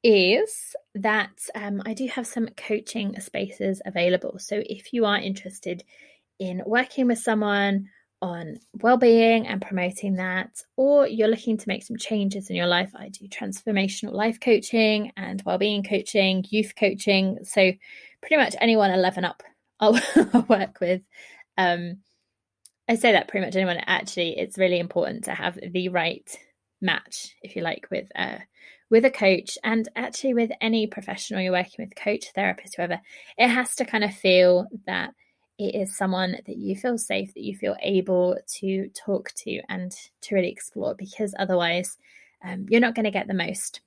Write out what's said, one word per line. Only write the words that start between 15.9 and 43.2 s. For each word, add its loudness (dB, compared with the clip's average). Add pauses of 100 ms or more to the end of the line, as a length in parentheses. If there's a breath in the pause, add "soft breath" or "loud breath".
youth 0
coaching. 2
So 4 (500 loud breath)
pretty 2
much 4
anyone 6
eleven 2
up, -8 (360)
I'll, 6
<laughs> 4
I'll 6
work 2
with. 0 (560 loud breath)
Um, 0 (880)
I 4
say 6
that 4
pretty -2
much -4
anyone. 2
Actually, -4
it's -6
really 2
important -4
to -6
have -6
the -4
right -2 (520)
match, -6
if -14
you -6
like, -6
with, -6
uh, -6 (500 soft breath)
with 6
a 6
coach, 2
and 0 (100)
actually -2
with 2 (120)
any 2
professional -6
you're 0
working -2
with, -16
coach, -4
therapist, -4
whoever. -4 (360 loud breath)
It 4
has 0
to -2
kind -2
of -4
feel 6 (200)
that -6 (440)
it -6
is -4
someone -2 (100)
that -12
you -4
feel -4
safe, -4
that -14
you -8
feel -4
able 2 (220)
to -4
talk -6
to -8
and -8 (300)
to -8
really 2
explore, -8
because -8
otherwise, -2 (480 soft breath)
um, -10
you're 6
not 2
gonna 0
get -4